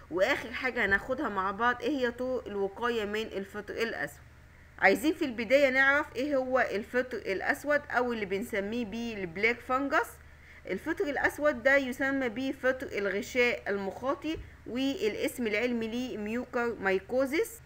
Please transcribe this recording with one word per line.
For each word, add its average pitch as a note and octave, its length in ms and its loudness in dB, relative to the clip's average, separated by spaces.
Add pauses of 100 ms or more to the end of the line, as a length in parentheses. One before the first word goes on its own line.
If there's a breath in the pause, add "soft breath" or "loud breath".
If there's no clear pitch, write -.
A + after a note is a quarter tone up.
(120 loud breath)
وآخر A3 400 2
حاجة B3 340 -2
هناخدها A3 440 0
مع G3 220 0
بعض A#3+ 300 2
إيه - 80 0
هي C4 220 2
طرق B3+ 360 -4
الوقاية G#3 580 -2
من G#3 160 -2
الفطر G3+ 520 -8
الأسود. - 460 -4 (600 loud breath)
عايزين G3 340 4
في F4 120 -2
البداية B3+ 440 4
نعرف C4+ 460 4
إيه C#4+ 200 0
هو B3+ 240 2
الفطر B3 580 0
الأسود C#4+ 720 0
أو B3 240 2
اللي G#3+ 120 -4
بنسميه G#3 600 -2
بيه A3+ 320 -6
البلاك G3 420 0
فانجس. C#4 500 0 (580 loud breath)
الفطر D#4+ 360 -2
الأسود C#4+ 600 0
ده C#4 140 6
يسمى C4+ 520 0
بيه C4 220 -4
فطر B3+ 360 -2 (100)
الغشاء G#3+ 720 0
المخاطي، G3+ 680 -4 (300 loud breath)
والاسم B3 800 -2
العلمي A3+ 400 0
ليه A#3 300 -4
ميوكر A#3 600 -2
مايكوزيس. B3+ 880 0